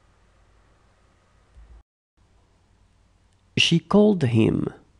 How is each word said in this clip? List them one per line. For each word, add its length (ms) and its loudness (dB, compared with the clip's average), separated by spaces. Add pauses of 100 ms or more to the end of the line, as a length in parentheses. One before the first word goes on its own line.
(3500)
She 300 0
called 360 2
him. 420 0 (340)